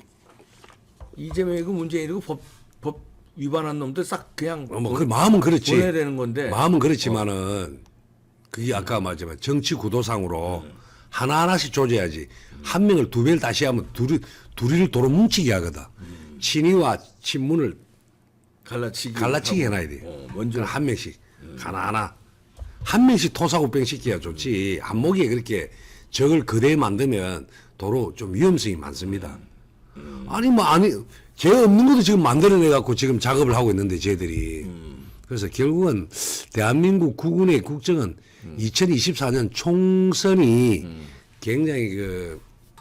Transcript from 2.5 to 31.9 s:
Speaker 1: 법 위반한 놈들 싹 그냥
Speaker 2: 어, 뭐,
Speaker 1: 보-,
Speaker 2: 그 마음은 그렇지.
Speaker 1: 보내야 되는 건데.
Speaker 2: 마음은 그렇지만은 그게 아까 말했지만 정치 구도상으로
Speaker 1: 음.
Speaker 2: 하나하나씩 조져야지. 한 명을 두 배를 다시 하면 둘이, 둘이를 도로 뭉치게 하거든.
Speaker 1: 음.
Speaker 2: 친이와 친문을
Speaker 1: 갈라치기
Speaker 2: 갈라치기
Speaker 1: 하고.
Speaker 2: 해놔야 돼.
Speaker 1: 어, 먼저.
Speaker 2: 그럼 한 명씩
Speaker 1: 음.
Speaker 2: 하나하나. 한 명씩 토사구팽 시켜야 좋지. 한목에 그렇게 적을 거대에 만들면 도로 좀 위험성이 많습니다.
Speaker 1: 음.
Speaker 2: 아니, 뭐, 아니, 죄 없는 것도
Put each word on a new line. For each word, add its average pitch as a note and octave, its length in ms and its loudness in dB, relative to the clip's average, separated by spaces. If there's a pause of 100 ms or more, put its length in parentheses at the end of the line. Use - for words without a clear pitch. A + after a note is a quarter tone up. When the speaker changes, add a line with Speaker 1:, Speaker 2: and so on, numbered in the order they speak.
Speaker 1:
법 - 200 -10 (360)
위반한 D3 420 -4
놈들 C#3+ 260 -6
싹 - 320 -10
그냥 D#3 340 -8
Speaker 2:
어, - 100 -8
뭐, A#2+ 120 -2
Speaker 1:
보-, B2+ 60 -2
Speaker 2:
그 E3 60 0
마음은 E3 360 4
그렇지. D3 320 2
Speaker 1:
보내야 D#3+ 200 2
되는 C#3+ 240 -2
건데. B2+ 340 -4
Speaker 2:
마음은 D3+ 280 2
그렇지만은 G#2 1040 -2 (680)
그게 A#2+ 240 -6
아까 G2+ 260 -4
말했지만 E2+ 400 -8
정치 C#3+ 340 -2
구도상으로 F#2 920 -4
Speaker 1:
음. - 80 -20 (380)
Speaker 2:
하나하나씩 D#3 640 0
조져야지. F#2 560 0 (340)
한 G3 240 0
명을 F3 240 2
두 A#2 140 0
배를 D#3+ 160 4
다시 B2 240 -2
하면 A#2+ 280 -2
둘이, C3 260 -2 (360)
둘이를 D#3 360 2
도로 B2 180 2
뭉치게 F3+ 460 2
하거든. E2+ 280 -4 (180)
Speaker 1:
음. - 400 -20
Speaker 2:
친이와 D#3 580 2 (220)
친문을 C#3+ 560 -2 (880)
Speaker 1:
갈라치기 A#2+ 500 -8
Speaker 2:
갈라치기 C#3+ 500 -2
Speaker 1:
하고. G#2 120 0
Speaker 2:
해놔야 E2 120 -4
돼. C#2+ 160 -14
Speaker 1:
어, C#2+ 300 -16
먼저. A2+ 240 -6
Speaker 2:
그럼 G2+ 100 -4
한 C3+ 160 -4
명씩 G2+ 340 -6 (240)
Speaker 1:
음. C#2 160 -20
Speaker 2:
하나하나. F#2+ 560 -6 (680)
한 A#3+ 220 4
명씩 F3+ 260 2
토사구팽 C#3+ 520 0
시켜야 A#2 360 -4
좋지. F2 600 -4
한목에 D3+ 460 0
그렇게 A2+ 420 -4 (400)
적을 C#3+ 360 2
거대에 C3 300 2
만들면 G2+ 720 -2 (320)
도로 G#2 360 -4
좀 G2 200 -10
위험성이 A#2 420 2
많습니다. D#2 640 -10 (580)
Speaker 1:
음. C#3+ 320 -16
Speaker 2:
아니, A3+ 220 0
뭐, A3 140 4
아니, E3+ 260 6 (440)
죄 - 160 2
없는 A3+ 360 8
것도 B3+ 160 8